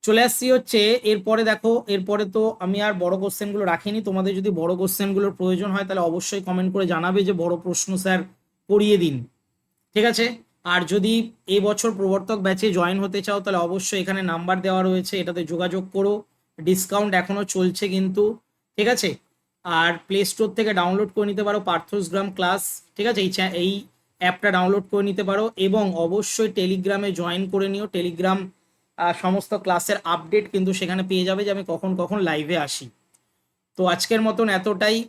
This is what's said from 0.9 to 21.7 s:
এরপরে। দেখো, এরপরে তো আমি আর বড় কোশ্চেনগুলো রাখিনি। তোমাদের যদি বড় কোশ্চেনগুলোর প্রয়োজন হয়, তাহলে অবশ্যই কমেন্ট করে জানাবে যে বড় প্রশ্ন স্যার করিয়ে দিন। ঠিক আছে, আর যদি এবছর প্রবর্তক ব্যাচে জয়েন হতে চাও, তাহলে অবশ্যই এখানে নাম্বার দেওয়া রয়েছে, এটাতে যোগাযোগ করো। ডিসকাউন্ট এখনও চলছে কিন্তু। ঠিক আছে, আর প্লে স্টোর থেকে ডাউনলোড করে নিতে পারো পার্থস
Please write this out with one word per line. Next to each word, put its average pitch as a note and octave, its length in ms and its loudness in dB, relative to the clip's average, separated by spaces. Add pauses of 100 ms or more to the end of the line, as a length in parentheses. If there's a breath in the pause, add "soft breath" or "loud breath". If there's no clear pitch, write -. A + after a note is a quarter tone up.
এরপরে। G#3+ 420 2
দেখো, A3 420 2
এরপরে G3+ 380 0
তো A3 360 0
আমি F#3+ 220 -2
আর G#3 120 2
বড় F3 240 0
কোশ্চেনগুলো G3+ 460 -4
রাখিনি। F#3+ 380 -2
তোমাদের F#3+ 340 0
যদি G3 140 -2
বড় E3+ 260 0
কোশ্চেনগুলোর G3 560 0
প্রয়োজন F#3 380 0
হয়, G3 140 -2
তাহলে F#3+ 160 -2
অবশ্যই F3+ 420 -2
কমেন্ট F#3 320 0
করে G3 120 0
জানাবে F3+ 380 2
যে G3 80 0
বড় F3 240 0
প্রশ্ন F3+ 400 -4
স্যার F#3 220 2 (500)
করিয়ে G#3 280 6
দিন। D3 280 0 (680)
ঠিক G#3 100 4
আছে, A#3 200 2 (400)
আর F3 220 2
যদি A3 440 2 (160)
এবছর G3+ 460 2
প্রবর্তক G3 460 -2
ব্যাচে F#3+ 340 0
জয়েন F3+ 280 2
হতে G3 220 -4
চাও, G3+ 180 -2
তাহলে G3 180 -2
অবশ্যই F#3 420 -2
এখানে F#3+ 220 -2
নাম্বার F3+ 400 -2
দেওয়া F#3 200 2
রয়েছে, F#3 380 0
এটাতে F3 240 -4
যোগাযোগ F3 480 -4
করো। G3+ 320 0 (360)
ডিসকাউন্ট F#3 540 0
এখনও G3 300 0
চলছে F#3 440 -2
কিন্তু। F#3+ 500 0 (380)
ঠিক G#3 120 2
আছে, G#3 280 0 (480)
আর E3+ 280 2 (140)
প্লে G3 180 0
স্টোর G#3+ 240 -2
থেকে G#3+ 260 0
ডাউনলোড F#3+ 400 2
করে G#3 120 2
নিতে G#3 160 -2
পারো G3+ 180 0
পার্থস F#3 500 -2